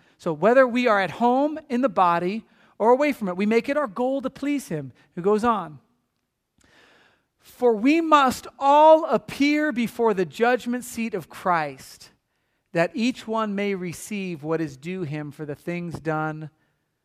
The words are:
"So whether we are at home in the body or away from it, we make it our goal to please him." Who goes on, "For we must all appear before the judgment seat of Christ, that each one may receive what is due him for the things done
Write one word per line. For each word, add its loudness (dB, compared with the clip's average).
"So -4
whether 4
we 0
are 4
at -2
home 0
in -2
the 2
body 0
or 4
away 4
from -6
it, -4
we 0
make 2
it -2
our -2
goal -4
to -6
please -6
him." -8
Who -8
goes 2
on, -2
"For 0
we 2
must 2
all 8
appear 0
before -2
the -2
judgment -2
seat -8
of -10
Christ, -6
that 0
each -4
one -4
may -2
receive -8
what -2
is -8
due -10
him -8
for -14
the -10
things -10
done -6